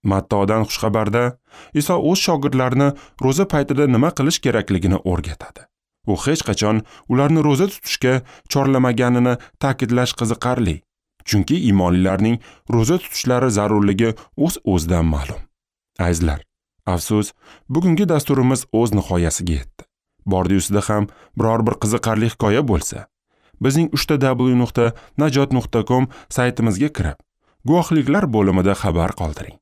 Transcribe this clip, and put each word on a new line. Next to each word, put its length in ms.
Mattodan 580
xushxabarda 600
Iso 280
o'z 200
shogirdlarini 680
ro'za 300
paytida 380
nima 240
qilish 280
kerakligini 640
o'rgatadi. 640
U 120
hech 300
qachon 360
ularni 360
ro'za 240
tutishga 480
chorlamaganini 920
ta'kidlash 580
qiziqarli. 600
Chunki 340
iymonlilarning 760
ro'za 280
tutishlari 520
zarurligi 640
o'z-o'zidan 720
ma'lum. 340
Azizlar, 420
afsus, 480
bugungi 440
dasturimiz 600
o'z 260
nihoyasiga 600
yetdi. 280
Bordi 280
ustida 260
ham 280
biror 320
bir 80
qiziqarli 560
hikoya 320
bo'lsa, 440
bizning 320
uchta 280
W 340
nuqta 380
najot 340
nuqta 320
com 240
saytimizga 600
kirib, 300
guvohliklar 680
bo'limida 420
xabar 440
qoldiring. 440